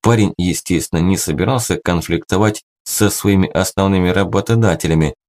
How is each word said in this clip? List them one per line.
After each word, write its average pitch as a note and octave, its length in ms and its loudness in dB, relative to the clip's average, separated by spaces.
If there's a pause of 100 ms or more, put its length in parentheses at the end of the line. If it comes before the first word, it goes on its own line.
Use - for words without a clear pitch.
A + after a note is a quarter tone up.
Парень, A2 380 2
естественно, F2 600 -2
не F#2 160 2
собирался F2+ 600 -2
конфликтовать F2 840 -2 (220)
со - 260 0
своими G2 380 2
основными F#2 600 0
работодателями F2+ 1040 0 (140)